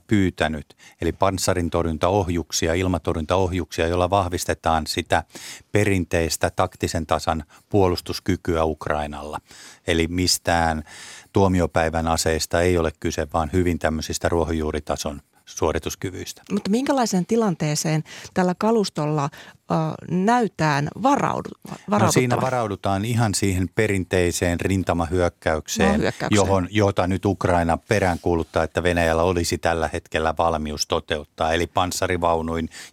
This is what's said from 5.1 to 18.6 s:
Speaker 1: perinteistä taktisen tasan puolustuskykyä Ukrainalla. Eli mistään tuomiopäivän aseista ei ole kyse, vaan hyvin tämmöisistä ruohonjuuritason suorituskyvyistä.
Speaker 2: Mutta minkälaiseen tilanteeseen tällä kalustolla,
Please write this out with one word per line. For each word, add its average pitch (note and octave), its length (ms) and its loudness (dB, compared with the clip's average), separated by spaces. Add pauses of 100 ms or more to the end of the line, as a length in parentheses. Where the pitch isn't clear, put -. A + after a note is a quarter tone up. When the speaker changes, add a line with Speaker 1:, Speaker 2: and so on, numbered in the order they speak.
Speaker 1:
perinteistä F2+ 800 0
taktisen F2 560 -2
tasan D#2+ 380 -2 (240)
puolustuskykyä F2 960 0
Ukrainalla. D2+ 720 -4 (480)
Eli E2 220 2
mistään E2+ 720 0 (500)
tuomiopäivän E2 760 2
aseista E2 520 0
ei F2 180 4
ole D#2+ 220 0
kyse, D#2+ 320 -4
vaan D#2+ 200 -2
hyvin F2 260 2
tämmöisistä D#2+ 500 -2
ruohonjuuritason D#2 920 -4 (240)
suorituskyvyistä. - 1000 -6 (100)
Speaker 2:
Mutta G3 180 -2
minkälaiseen A#3+ 560 0
tilanteeseen D#3+ 800 0 (300)
tällä F3+ 240 0
kalustolla, E3 640 0 (460)